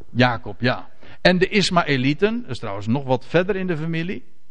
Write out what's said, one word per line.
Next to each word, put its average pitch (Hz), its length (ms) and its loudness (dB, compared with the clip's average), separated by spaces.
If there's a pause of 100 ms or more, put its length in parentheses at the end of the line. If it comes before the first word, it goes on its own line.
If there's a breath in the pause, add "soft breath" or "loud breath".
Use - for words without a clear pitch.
(120)
Jacob, 117 500 0
ja. 110 280 0 (320 loud breath)
En 180 160 6
de 180 100 4
Ismaëlieten, 170 920 2
dat 226 100 -8
is 117 80 -6
trouwens 101 280 -6
nog 131 160 0
wat 127 220 0
verder 185 300 2
in 185 120 -2
de 170 100 0
familie. 165 480 -4 (240)